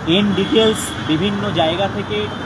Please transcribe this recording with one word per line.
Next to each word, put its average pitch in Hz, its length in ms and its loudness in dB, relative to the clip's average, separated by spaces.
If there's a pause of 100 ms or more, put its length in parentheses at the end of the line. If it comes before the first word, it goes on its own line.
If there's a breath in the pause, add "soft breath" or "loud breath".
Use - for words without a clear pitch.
in 180 180 4 (140)
details 214 440 2 (260)
বিভিন্ন 202 460 0
জায়গা 170 420 0
থেকে 208 300 -4 (200)